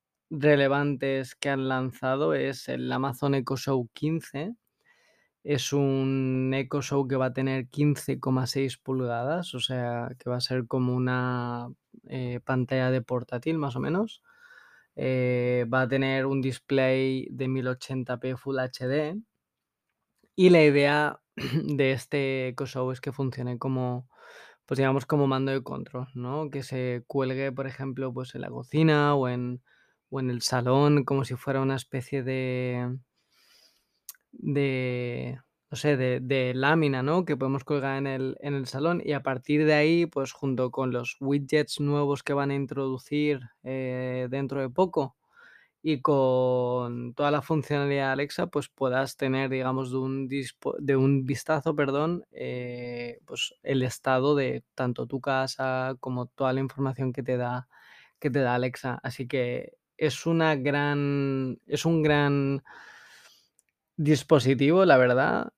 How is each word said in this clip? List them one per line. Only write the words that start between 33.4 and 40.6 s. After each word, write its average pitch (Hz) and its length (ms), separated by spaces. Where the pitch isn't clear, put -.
de, 127 1080
no 131 60
sé, 147 200
de, 127 240
de 127 320
lámina, 139 500
¿no? 165 220
Que 151 120
podemos 135 260
colgar 135 340
en 139 100
el, 131 340
en 143 120
el 135 140
salón 160 360
y 151 100
a 135 100
partir 147 420
de 151 80
ahí, 165 320
pues, 135 260
junto 127 400